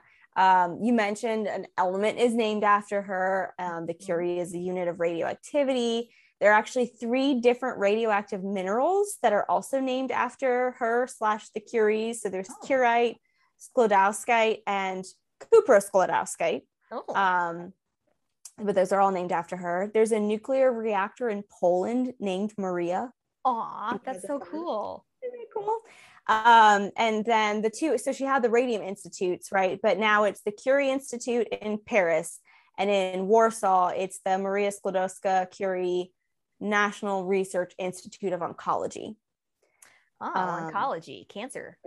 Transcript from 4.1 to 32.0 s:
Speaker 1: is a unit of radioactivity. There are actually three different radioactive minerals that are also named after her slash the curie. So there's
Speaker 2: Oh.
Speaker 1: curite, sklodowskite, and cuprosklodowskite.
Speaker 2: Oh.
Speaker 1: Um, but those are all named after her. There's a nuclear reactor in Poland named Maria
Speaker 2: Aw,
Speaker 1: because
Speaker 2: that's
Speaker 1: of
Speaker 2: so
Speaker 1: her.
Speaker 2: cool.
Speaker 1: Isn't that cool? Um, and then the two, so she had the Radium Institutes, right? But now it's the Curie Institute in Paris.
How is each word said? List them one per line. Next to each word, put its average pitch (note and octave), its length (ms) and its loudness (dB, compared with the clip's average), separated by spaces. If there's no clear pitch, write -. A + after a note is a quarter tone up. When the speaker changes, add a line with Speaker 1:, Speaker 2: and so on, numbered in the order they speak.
Speaker 1:
is F3 140 -6
a E3+ 40 -6
unit F3+ 300 -4
of E3+ 140 -4
radioactivity. A#3 1120 -2
There G3+ 120 6
are G#3+ 60 6
actually A#3 300 0
three B3+ 540 0
different A#3+ 380 0
radioactive G#3 640 0
minerals A3+ 760 0
that A#3 120 4
are - 160 2
also G3 320 0
named C4 300 -2
after B3 680 0
her A#3+ 280 0
slash G#3+ 420 -4
the G#3 100 -8
curie. A3 540 0
So A3+ 160 -6
there's F#3 200 -6
Speaker 2:
Oh. - 160 -16
Speaker 1:
curite, A#3+ 560 2
sklodowskite, A3 1040 2
and F#3+ 400 -4
cuprosklodowskite. F#3+ 1300 4
Speaker 2:
Oh. C4 240 -10
Speaker 1:
Um, F3+ 580 0
but G3+ 180 -2
those F#3+ 160 2
are G3 100 2
all G3 100 4
named F3+ 200 -4
after F3 260 -6
her. F3+ 360 -4
There's A3 180 4
a A3 80 2
nuclear B3+ 520 0
reactor A3 580 -4
in G3+ 140 -6
Poland G#3 760 0
named G3+ 380 -4
Maria F#3 560 -4
Speaker 2:
Aw, A3+ 480 -4
Speaker 1:
because C#4 280 -10
Speaker 2:
that's - 40 -16
Speaker 1:
of D4 40 -12
Speaker 2:
so C#4+ 100 -4
Speaker 1:
her. - 60 -14
Speaker 2:
cool. A#3 600 -8
Speaker 1:
Isn't B4 160 -12
that A#4 160 -16
cool? A4 280 -4
Um, A3 680 6
and A3 300 0
then G#3+ 360 0
the A3 80 0
two, D4+ 280 -2
so C4+ 160 -4
she C4 100 -6
had C4+ 180 0
the A#3 80 2
Radium A#3 320 2
Institutes, F3+ 680 -6
right? F#3+ 300 0
But F#3+ 160 2
now G#3+ 260 4
it's G3 180 -2
the G#3 100 -4
Curie C4+ 380 0
Institute A#3+ 600 -4
in G#3+ 300 -6
Paris. F3 600 -2